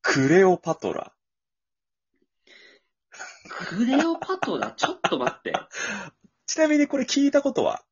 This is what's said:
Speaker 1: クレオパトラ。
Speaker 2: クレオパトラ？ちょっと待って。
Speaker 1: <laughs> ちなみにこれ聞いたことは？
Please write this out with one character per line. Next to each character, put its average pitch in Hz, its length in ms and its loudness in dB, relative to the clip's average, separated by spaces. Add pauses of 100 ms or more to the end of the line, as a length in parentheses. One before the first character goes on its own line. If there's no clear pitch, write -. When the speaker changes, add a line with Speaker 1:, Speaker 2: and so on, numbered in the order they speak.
Speaker 1:
ク 135 260 2
レ 185 160 8
オ 180 140 6
パ - 180 -4
ト 90 160 -6
ラ。 - 220 -8 (2250)
Speaker 2:
ク 180 380 -2
レ 277 200 2
オ 330 120 -2
パ 370 200 -6
ト 175 200 -4
ラ？ 113 160 -6
ち - 120 -2
ょ - 80 -4
っ - 80 -14
と - 160 -2
待 123 160 -2
っ - 80 -20
て。 - 120 -6 (460)
Speaker 1:
<laughs> - 460 -20
ち - 140 -6
な 311 80 4
み 302 100 2
に 285 100 2
こ 277 100 -4
れ 254 80 -2
聞 285 200 2
い 277 60 4
た 285 100 4
こ 277 120 -2
と 123 100 0
は？ 62 280 -2